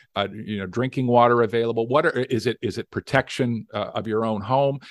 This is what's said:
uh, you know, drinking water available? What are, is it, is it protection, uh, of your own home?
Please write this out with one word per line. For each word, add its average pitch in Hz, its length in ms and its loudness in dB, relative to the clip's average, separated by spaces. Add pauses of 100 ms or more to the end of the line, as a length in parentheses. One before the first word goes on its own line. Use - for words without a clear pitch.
(160)
uh, 101 180 0
you 107 240 -8
know, 95 80 -4
drinking 127 420 -2
water 120 360 6
available? 113 440 0
What 151 200 2
are, - 40 2
is 123 360 -2
it, 113 140 0
is 107 180 -4
it - 100 -10
protection, 120 840 -2
uh, 104 200 -4
of 107 140 -6
your 110 180 0
own 107 160 -2
home? 139 380 0 (120)